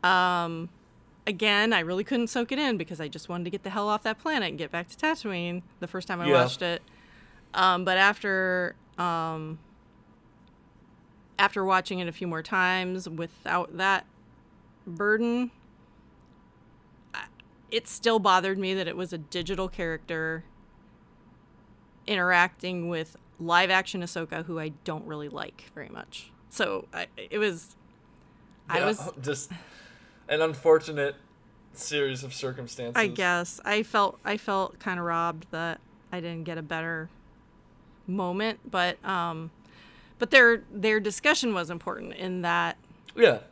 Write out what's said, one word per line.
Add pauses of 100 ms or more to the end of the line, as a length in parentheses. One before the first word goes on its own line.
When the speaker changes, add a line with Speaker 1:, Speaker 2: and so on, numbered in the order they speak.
Speaker 1:
Um, (580)
again,
I
really
couldn't
soak
it
in
because
I
just
wanted
to
get
the
hell
off
that
planet
and
get
back
to
Tatooine (180)
the
first
time
I
Speaker 2:
Yeah.
Speaker 1:
watched
it. (760)
Um,
but
after, (220)
um, (1800)
after
watching
it
a
few
more
times
without
that (800)
burden, (1600)
I, (460)
it
still
bothered
me
that
it
was
a
digital
character (1600)
interacting
with (220)
live
action
Ahsoka,
who
I (140)
don't
really
like
very
much. (160)
So
I, (100)
it
was, (920)
I
Speaker 2:
Yeah,
Speaker 1:
was
Speaker 2:
just (760)
an
unfortunate (600)
series
of
circumstances.
Speaker 1:
I
guess
I
felt,
I
felt
kinda
robbed
that (300)
I
didn't
get
a
better (1000)
moment, (100)
but,
um, (640)
but
their,
their
discussion
was
important
in
that, (380)
Speaker 2:
Yeah. (140)